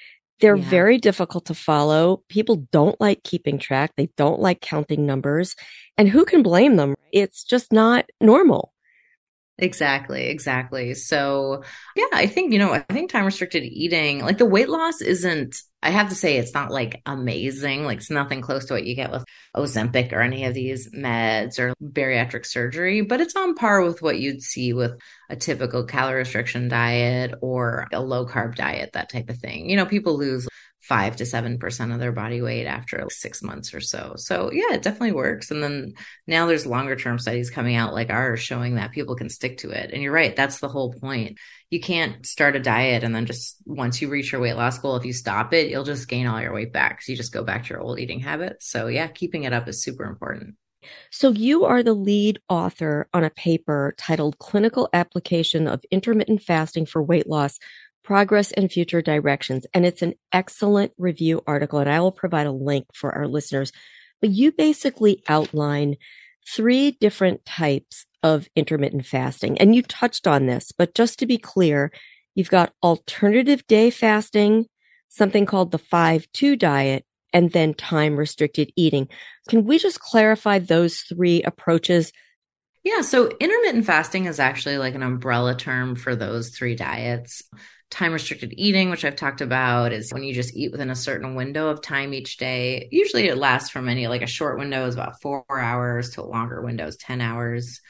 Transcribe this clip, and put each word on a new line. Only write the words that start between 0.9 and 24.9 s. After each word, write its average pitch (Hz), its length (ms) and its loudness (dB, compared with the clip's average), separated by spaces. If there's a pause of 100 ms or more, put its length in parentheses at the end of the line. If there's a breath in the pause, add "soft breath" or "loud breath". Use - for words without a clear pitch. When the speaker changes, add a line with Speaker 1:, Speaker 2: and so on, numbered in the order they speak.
Speaker 1:
difficult 196 480 0
to 160 80 -6
follow. 156 720 4
People 208 440 2
don't 165 280 6
like 208 240 2
keeping 143 360 -4
track. 139 360 -2
They 139 220 0
don't 147 220 2
like 180 220 2
counting 151 440 -2
numbers. 143 500 -2 (420 loud breath)
And 208 120 8
who 302 160 8
can 330 160 6
blame 208 360 8
them? 139 180 2 (160)
It's 196 320 0
just - 280 0
not 226 380 6 (100)
normal. 240 540 6 (880)
Speaker 2:
Exactly, 139 720 0
exactly. 127 640 -4
So, 139 680 -2 (320 loud breath)
yeah, 480 160 2
I - 140 4
think, 294 280 0
you 202 60 6
know, 196 140 4
I 151 60 2
think 302 320 -4
time-restricted 190 520 -2
eating, 160 580 -2
like, 175 180 0
the 240 80 6
weight 202 200 4
loss 330 320 -2
isn't, 170 560 -2 (280)
I 160 80 0
have 202 180 2
to 185 60 -6
say, 151 220 2
it's 120 180 -4
not, 143 160 -4
like, 127 340 -6
amazing. 135 800 -4
Like, 117 140 -6
it's - 100 -12
nothing 139 320 -4
close 131 240 -6
to 135 80 -6
what 92 120 -4
you 120 100 -6
get 131 160 -6
with 120 120 -8 (320 soft breath)
Ozempic 123 560 -2
or 110 100 0
any 131 240 -2
of 123 100 -4
these 127 360 -6
meds 117 680 -2
or 123 240 -2
bariatric 127 640 -2
surgery, 170 540 -2
but 240 200 -2
it's 339 140 -4
on 370 180 -2
par 202 300 2
with 170 180 -2
what 156 160 0
you'd 135 240 -4
see 123 320 -4
with 120 260 -2 (300 soft breath)